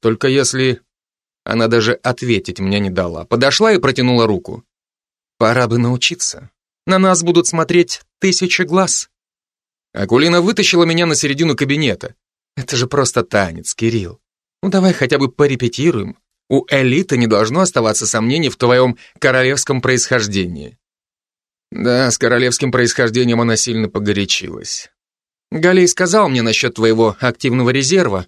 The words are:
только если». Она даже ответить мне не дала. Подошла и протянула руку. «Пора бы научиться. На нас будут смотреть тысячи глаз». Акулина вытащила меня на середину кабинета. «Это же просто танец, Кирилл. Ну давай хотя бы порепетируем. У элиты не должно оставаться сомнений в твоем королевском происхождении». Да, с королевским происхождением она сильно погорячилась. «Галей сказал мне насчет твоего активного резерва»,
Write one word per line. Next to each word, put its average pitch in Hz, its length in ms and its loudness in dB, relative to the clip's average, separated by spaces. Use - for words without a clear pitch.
только 113 260 0
если». 131 540 0
Она 113 240 0
даже 117 240 2
ответить 117 680 -4
мне 98 200 0
не 98 80 -2
дала. 87 380 -6
Подошла 139 460 2
и 190 60 4
протянула 123 480 2
руку. 98 380 -4
«Пора 120 320 2
бы 113 80 0
научиться. - 760 -4
На 190 120 2
нас 185 240 2
будут 170 240 2
смотреть 170 540 0
тысячи 185 420 0
глаз». 180 480 -2
Акулина 139 480 2
вытащила 180 440 2
меня 165 200 0
на 160 100 0
середину 147 420 -2
кабинета. 139 580 -4
«Это - 200 -8
же 123 100 -2
просто 127 360 0
танец, 87 520 -4
Кирилл. 113 440 -4
Ну 190 80 -2
давай 185 240 4
хотя 139 240 0
бы 139 120 0
порепетируем. 131 840 -2
У 135 220 0
элиты 135 480 2
не 120 80 2
должно 110 340 2
оставаться 113 460 0
сомнений 127 420 0
в - 80 -6
твоем 123 400 2
королевском 131 640 0
происхождении». 101 960 -2
Да, 123 400 0
с 113 60 -2
королевским 123 560 0
происхождением 120 680 0
она 117 140 0
сильно 110 340 -4
погорячилась. - 1000 -4
«Галей 180 380 4
сказал 185 400 2
мне 127 140 0
насчет 113 320 -2
твоего 113 460 2
активного 123 500 0
резерва», 131 580 0